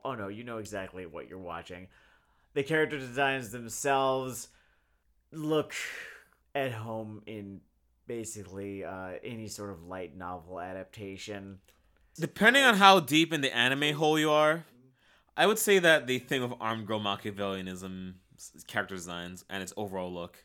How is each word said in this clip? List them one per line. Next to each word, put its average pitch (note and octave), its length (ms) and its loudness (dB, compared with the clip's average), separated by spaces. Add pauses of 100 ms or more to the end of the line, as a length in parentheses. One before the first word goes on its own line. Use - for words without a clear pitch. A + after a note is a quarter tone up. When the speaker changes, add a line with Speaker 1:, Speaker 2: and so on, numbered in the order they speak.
Speaker 1:
oh C3+ 100 -4
no, G2+ 140 -8
you A2 160 -12
know A#2 140 -8
exactly F#2 460 -8
what D2+ 220 -12
you're F#2 120 -14
watching. F2+ 480 -10 (640)
The C#3+ 100 0
character D3+ 340 0
designs C3 540 -2
themselves C3 960 0 (840)
look D#3 400 -2 (840)
at C3+ 160 0
home A2 540 -8
in G2 340 -12 (480)
basically, G2 760 -8
uh, F#2 280 -8 (120)
any A2+ 240 -10
sort G#2 240 -10
of E2 120 -12
light F2+ 320 -10
novel F2+ 440 -10
adaptation. F#2+ 1000 -10 (560)
Speaker 2:
Depending A3 480 4
on A#3+ 120 8
how G3 240 10
deep D#3 340 4
in D3+ 80 0
the C3+ 140 0
anime C3+ 400 2
hole D#3 240 4
you D#3 100 4
are, D3+ 360 4 (720)
I E3 100 6
would G#3+ 100 4
say G3+ 220 6
that D#3+ 260 6
the B2+ 140 0
thing B2+ 240 0
of B2 160 -4
Armed A2 260 -2
Girl G#2+ 140 -2
Machiavellianism, F#2 1120 -4 (240)
s-, - 300 -20
character G2 280 -4
designs, F2 540 -10
and F#2+ 140 -6
its F#2 140 -10
overall F#2 360 -6
look F2 320 -12